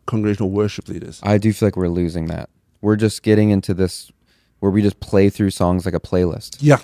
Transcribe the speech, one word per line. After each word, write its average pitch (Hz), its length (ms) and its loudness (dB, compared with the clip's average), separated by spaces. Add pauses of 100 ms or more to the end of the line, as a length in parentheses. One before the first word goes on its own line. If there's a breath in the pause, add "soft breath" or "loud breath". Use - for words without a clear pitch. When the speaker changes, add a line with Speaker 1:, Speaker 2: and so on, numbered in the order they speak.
Speaker 1:
congregational 104 440 -2
worship 104 380 -4
leaders. 87 340 -12
Speaker 2:
I 104 160 2
do 107 140 2
feel 107 160 0
like 95 80 -2
we're 90 120 -2
losing 85 380 -2
that. 82 240 -8 (320)
We're 104 140 2
just 104 260 -2
getting 107 280 4
into 98 240 0
this - 380 -4 (480)
where 98 100 0
we 101 120 2
just 101 180 -2
play 101 300 2
through 98 200 0
songs 90 360 0
like 87 80 -2
a 85 60 -4
playlist. - 600 -4
Speaker 1:
Yeah. 143 220 4